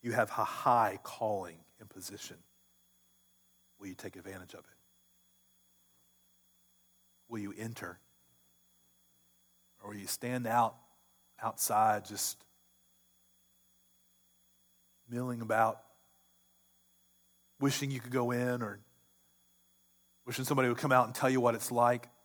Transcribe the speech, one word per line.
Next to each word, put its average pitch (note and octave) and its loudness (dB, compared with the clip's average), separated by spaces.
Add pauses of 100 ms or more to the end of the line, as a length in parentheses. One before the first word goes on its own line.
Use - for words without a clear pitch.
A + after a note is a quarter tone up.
You A#2 -4
have A2+ 2
a A2 -2
high A2+ 2
calling F#2+ -6 (240)
and G2+ -20
position. F#2 -16 (1400)
Will G2 -12
you F#2 -10
take - -12
advantage F#2 -14
of G2 -16
it? - -20 (2500)
Will A#2 -6
you G2+ -6
enter? G#2+ -10 (1800)
Or G2+ -12
will G#2 -10
you G2 -10
stand B2 -4
out A2+ 2 (680)
outside G#2+ 2
just - -6 (2750)
milling A#2+ -4
about, A2 2 (1800)
wishing C#3 0
you C3+ -6
could B2 -10
go B2 2
in B2 0
or G#2 -6 (1500)
wishing B2 -4
somebody C3 2
would A#2+ 2
come C3+ 2
out B2+ 8
and A#2 -10
tell C3 2
you C3 4
what A#2+ 4
it's A2+ -6
like? A#2+ 4 (140)